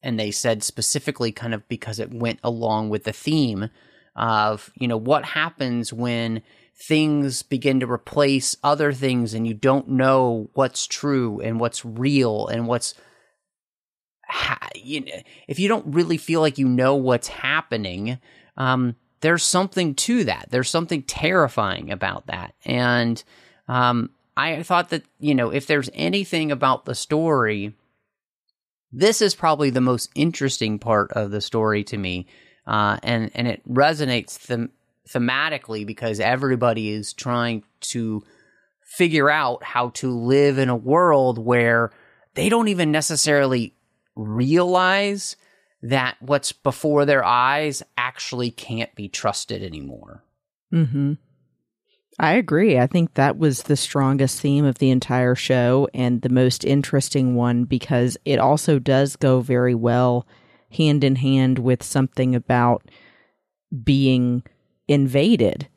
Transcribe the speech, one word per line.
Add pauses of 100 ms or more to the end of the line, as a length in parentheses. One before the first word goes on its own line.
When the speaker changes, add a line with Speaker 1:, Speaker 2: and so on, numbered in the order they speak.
Speaker 1:
And
they
said
specifically
kind
of
because
it
went
along
with
the
theme (440)
of,
you
know,
what
happens
when (440)
things
begin
to
replace
other
things
and
you
don't
know
what's
true
and
what's
real
and
what's (1300)
ha-,
you
kn-, (240)
if
you
don't
really
feel
like
you
know
what's
happening, (380)
um, (260)
there's
something
to
that.
There's
something
terrifying
about
that. (100)
And, (440)
um, (260)
I
thought
that, (160)
you
know,
if
there's
anything
about
the
story, (1160)
this
is
probably
the
most
interesting
part
of
the
story
to
me. (400)
Uh,
and,
and
it
resonates
them-, (380)
thematically
because
everybody
is
trying (160)
to (600)
figure
out
how
to
live
in
a
world
where (440)
they
don't
even
necessarily (400)
realize (460)
that
what's
before
their
eyes (160)
actually
can't
be
trusted
anymore. (500)
Speaker 2:
Mm-hmm. (1040)
I
agree.
I
think
that
was
the
strongest
theme
of
the
entire
show
and
the
most
interesting
one
because
it
also
does
go
very
well (460)
hand
in
hand
with
something
about (920)
being (460)
invaded.